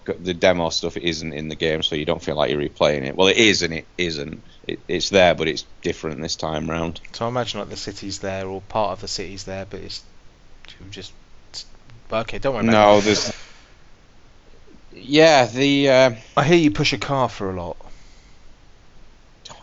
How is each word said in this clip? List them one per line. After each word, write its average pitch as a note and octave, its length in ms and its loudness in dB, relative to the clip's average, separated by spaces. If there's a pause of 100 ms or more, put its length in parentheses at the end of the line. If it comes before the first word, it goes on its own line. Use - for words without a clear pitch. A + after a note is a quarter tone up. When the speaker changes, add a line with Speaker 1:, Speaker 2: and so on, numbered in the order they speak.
Speaker 1:
the F2 300 -6
demo F2 360 2
stuff - 260 -6
isn't D#2+ 360 -6
in D#2 160 -10
the D#2 80 -10
game, D#2+ 260 -2
so - 140 -2
you D2+ 80 -4
don't D#2 180 -4
feel D2+ 140 -6
like C#2 140 0
you're D2 100 -2
replaying C#2+ 460 0
it. C#2+ 100 -8
Well, F#2+ 120 4
it F#2 100 4
is G2 240 4
and E2 100 -2
it D#2+ 140 -10 (100)
isn't. D#2+ 460 -6 (240)
It, - 200 -8
it's F2 220 -4
there, F2+ 260 6
but D#2+ 140 -2
it's C2 160 -6 (180)
different D#2+ 380 -6
this D#2+ 160 -8
time D#2+ 340 -6
round. E2 300 -6 (120)
Speaker 2:
So - 120 -8
I A#2 40 -4
imagine, A#2+ 320 -6
like, G2+ 100 -12
the G2+ 60 -14
city's G2 440 -10
there, F#2+ 260 -8
or F#2+ 140 -10
part G2+ 320 -4
of F#2+ 80 -12
the F#2+ 80 -12
city's G2 360 -10
there, F#2+ 240 -10
but F2+ 120 -14
it's - 240 -14 (840)
just, F#2+ 220 -16 (1000)
okay, A2 260 -4
don't C3+ 160 -2
worry G#2+ 140 -2
about A2+ 40 4
Speaker 1:
No, G#2 260 8
Speaker 2:
it. - 60 4
Speaker 1:
there's, G#2 280 0 (1600)
yeah, C#3+ 540 6
the, C#3 420 2
uh, C3 220 6 (260)
Speaker 2:
I C3 80 2
hear E3+ 140 6
you D3+ 120 4
push D3 220 0
a A#2+ 60 -2
car C3 300 -2
for G2 220 -6
a F#2 100 -6
lot. F2 160 -10 (1700)
Speaker 1:
Oh, - 120 -20